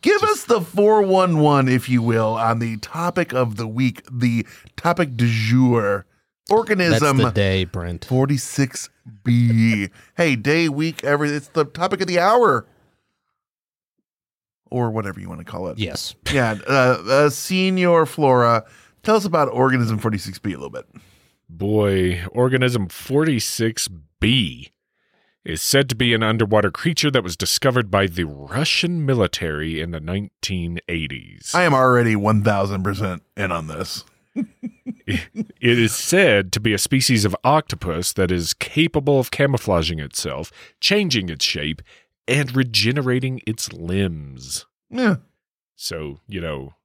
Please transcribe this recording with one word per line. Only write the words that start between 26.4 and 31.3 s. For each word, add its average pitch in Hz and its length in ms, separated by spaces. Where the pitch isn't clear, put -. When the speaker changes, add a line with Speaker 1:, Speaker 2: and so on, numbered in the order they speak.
Speaker 2:
creature 151 400
that 127 140
was 87 120
discovered 120 540
by 98 160
the 87 180
Russian 123 800
military 82 760
in 85 100
the 82 80
nineteen 87 800
eighties. 67 640